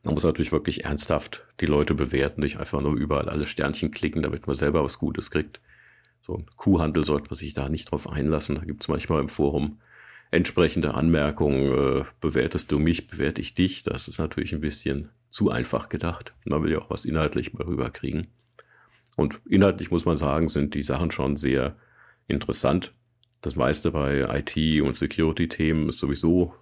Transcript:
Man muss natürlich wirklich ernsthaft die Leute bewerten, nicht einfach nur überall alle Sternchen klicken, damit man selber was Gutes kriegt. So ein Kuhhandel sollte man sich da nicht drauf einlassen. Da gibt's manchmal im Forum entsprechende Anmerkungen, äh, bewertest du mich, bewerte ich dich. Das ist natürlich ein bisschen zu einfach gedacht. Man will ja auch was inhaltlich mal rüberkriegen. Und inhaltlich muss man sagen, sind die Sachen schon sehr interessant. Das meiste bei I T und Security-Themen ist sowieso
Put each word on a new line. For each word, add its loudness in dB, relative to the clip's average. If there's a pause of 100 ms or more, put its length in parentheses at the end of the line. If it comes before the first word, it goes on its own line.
Man 0
muss 2
natürlich 2
wirklich 0
ernsthaft -2 (140)
die 2
Leute 4
bewerten, 0
nicht -2
einfach -4
nur 2
überall 0
alle -2
Sternchen -2
klicken, -2
damit -4
man 0
selber 2
was -4
Gutes -4
kriegt. -4 (580)
So -8
ein -10 (100)
Kuhhandel 2
sollte -2
man -8
sich -10
da -4
nicht -6
drauf -4
einlassen. 0
Da -8
gibt's -8
manchmal 0
im -4
Forum 0 (500)
entsprechende 2
Anmerkungen, 2
äh, -6 (160)
bewertest 0
du 2
mich, 2
bewerte -4
ich -10
dich. 0
Das -4
ist -6
natürlich -4
ein -4
bisschen -4 (220)
zu 2
einfach -2
gedacht. -6 (100)
Man 0
will 0
ja 0
auch -20
was -6
inhaltlich -2
mal -6
rüberkriegen. -4 (880)
Und 0
inhaltlich 4
muss 2
man 4
sagen, 2
sind 0
die -2
Sachen 0
schon -2
sehr 0 (520)
interessant. 0 (480)
Das -6
meiste 2
bei 0 (100)
I -2
T 2
und 0
Security-Themen 0
ist -4
sowieso 2